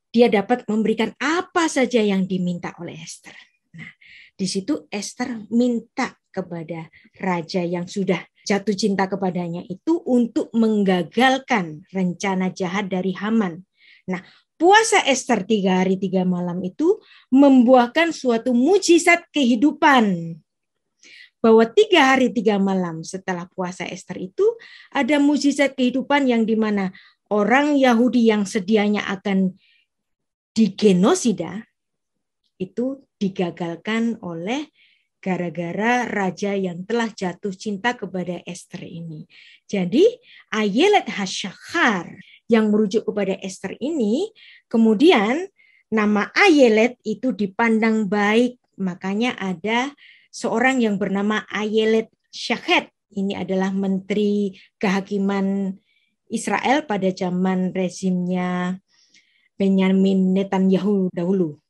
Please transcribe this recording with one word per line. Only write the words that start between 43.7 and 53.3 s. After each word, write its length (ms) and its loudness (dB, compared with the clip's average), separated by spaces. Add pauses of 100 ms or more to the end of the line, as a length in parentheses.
ini, 480 -2 (400)
kemudian 800 4 (400)
nama 480 0
Ayelet 720 4
itu 240 -4
dipandang 800 0
baik. 480 2 (240)
Makanya 560 -4
ada 560 -4 (320)
seorang 560 -2
yang 160 0
bernama 480 -4
Ayelet 640 -2 (160)
Shachet. 640 -4 (240)
Ini 320 -4